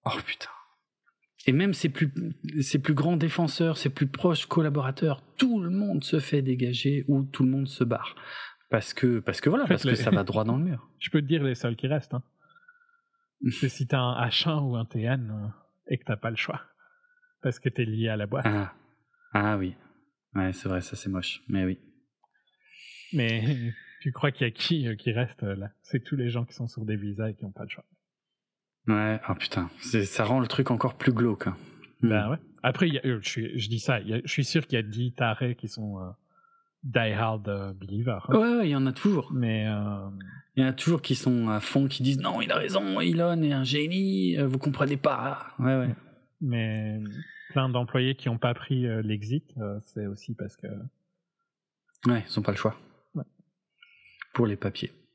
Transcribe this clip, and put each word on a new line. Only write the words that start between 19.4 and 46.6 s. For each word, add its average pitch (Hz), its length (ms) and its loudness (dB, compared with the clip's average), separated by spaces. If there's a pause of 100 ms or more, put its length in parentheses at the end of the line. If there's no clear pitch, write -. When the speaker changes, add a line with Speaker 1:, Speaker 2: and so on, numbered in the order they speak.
Speaker 1:
oui. 92 180 -2 (600)
Ouais, 92 180 2
c'est - 160 -6
vrai, 92 120 0
ça - 160 -10
c'est - 120 -8
moche, 92 400 -4
mais 98 160 0
oui. 92 140 -2 (1300)
Speaker 2:
Mais 117 600 2 (140)
<laughs> - 160 -20
tu 139 80 -2
crois 139 220 0
qu'il 135 140 0
y 113 40 2
a - 20 -16
qui, 147 360 0
euh, 110 80 -2
qui 113 160 -2
reste, 117 320 -2
euh, 98 100 -2
là ? 98 160 -8 (120)
C'est 117 200 -2
tous - 140 -4
les 123 140 0
gens 120 140 -2
qui - 100 -10
sont 120 120 -6
sur 113 180 -8
des 107 120 -2
visas 104 340 -4
et 104 40 -8
qui - 100 -12
ont 98 80 -10
pas - 100 -14
le 101 80 -12
choix. - 140 -14 (1040)
Speaker 1:
Ouais, 107 400 2
oh 92 60 0
putain, - 360 -4 (100)
c'est, 113 240 0
ça 107 200 0
rend 123 160 4
le 120 60 0
truc - 240 0
encore 123 260 0
plus - 160 4
glauque, 113 340 2
hein. 90 100 -2 (460)
Speaker 2:
Bah 107 240 4
Speaker 1:
Hmm. 113 60 -2
Speaker 2:
ouais. 160 60 -2 (260)
Après, 127 240 4
il 147 60 2
y 139 40 -2
a, - 80 -4
euh, 120 160 0
je - 60 -6
suis, 113 300 -4
je 104 100 -4
dis 113 100 -2
ça, 120 220 0
il - 80 -8
y 110 60 0
a, 117 100 0
je 147 80 -10
suis 143 120 0
sûr 151 220 0
qu'il 127 100 0
y 113 40 2
a - 20 -4
dix 117 300 -4
tarés 120 420 0
qui 117 140 -8
sont, 104 320 -8
euh, 92 100 -8 (720)
die-hard, 110 640 0
euh, 98 260 -4
believers, 101 560 -4
hein. - 60 8
Speaker 1:
Ouais, 233 200 4
ouais, 214 120 2
il - 20 2
y 143 60 2
en 135 100 2
a 131 60 0
toujours. 185 400 0
Speaker 2:
Mais, 113 360 0
euh, 104 400 -4 (480)
Speaker 1:
Il 131 60 4
y - 20 6
en 131 60 4
a - 20 -4
toujours 160 300 2
qui - 120 0
sont 123 360 2
à 107 100 0
fond, 135 260 2
qui 135 160 -2
disent, « 135 180 2
Non, - 200 -2
il 110 100 -2
a - 60 2
raison, 190 440 0
Elon 170 420 2
est 147 100 2
un 135 120 0
génie, 170 760 0
euh, 143 80 2
vous 131 120 0
comprenez 139 380 0
pas. » 135 600 -2
Ouais, 131 200 2
ouais. 123 160 0 (460)
Speaker 2:
Mais 110 580 -2 (520)